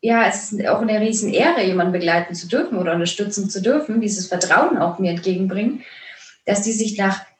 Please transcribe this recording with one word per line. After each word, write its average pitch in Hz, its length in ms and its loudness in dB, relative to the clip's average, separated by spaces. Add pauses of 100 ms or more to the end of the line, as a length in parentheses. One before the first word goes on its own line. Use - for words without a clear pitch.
ja, 226 260 4
es - 260 -2
ist 196 140 -2
auch 208 140 2
eine 220 200 2
Riesenehre, 220 640 2
jemanden 185 280 2
begleiten 170 420 0
zu 175 140 -12
dürfen 269 300 -2
oder 170 160 0
unterstützen 196 560 -2
zu 190 120 -6
dürfen, 233 380 2
dieses 208 260 -2
Vertrauen 180 520 2
auch 175 200 0
mir 185 140 2
entgegenbringen, 190 720 -2 (640)
dass 202 160 2
die 226 100 -2
sich 214 260 -2
nach 196 260 0 (160)